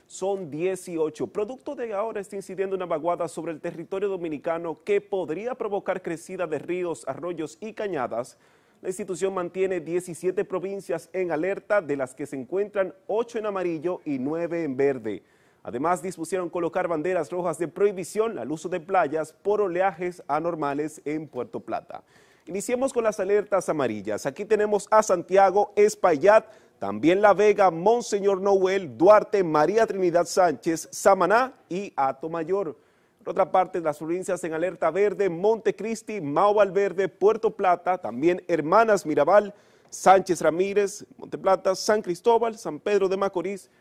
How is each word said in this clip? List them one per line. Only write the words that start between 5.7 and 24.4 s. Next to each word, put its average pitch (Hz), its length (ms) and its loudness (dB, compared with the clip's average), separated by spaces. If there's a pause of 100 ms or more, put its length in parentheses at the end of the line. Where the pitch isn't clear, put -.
crecida 175 460 -6
de 151 100 -4
ríos, 170 480 -6
arroyos 156 540 -8
y 220 120 -10
cañadas. 131 680 -6 (440)
La - 60 -8
institución 190 460 -4
mantiene 185 460 -2
diecisiete 175 640 -4
provincias 185 680 -6
en 180 180 -2
alerta, 190 500 0
de 143 160 -4
las 131 160 -4
que 147 140 -10
se 143 100 -10
encuentran 190 560 -4 (140)
ocho 233 320 -4
en 214 80 -4
amarillo 180 580 -4
y 143 140 -4
nueve 165 460 -4
en 135 120 -6
verde. 127 460 -2 (420)
Además, 151 360 -2
dispusieron 175 480 -6
colocar 175 380 -4
banderas 170 440 -2
rojas 175 280 -4
de 170 80 -4
prohibición 202 720 -2
al 120 140 -6
uso 160 160 -8
de 180 100 -4
playas 156 640 -2
por 208 180 0
oleajes 180 680 -2
anormales 151 760 -2
en 156 220 -6
Puerto 123 320 -8
Plata. - 460 -10 (420)
Iniciemos 247 460 -2
con 240 100 -2
las 214 160 0
alertas 202 500 0
amarillas. 107 560 -2
Aquí 139 200 -6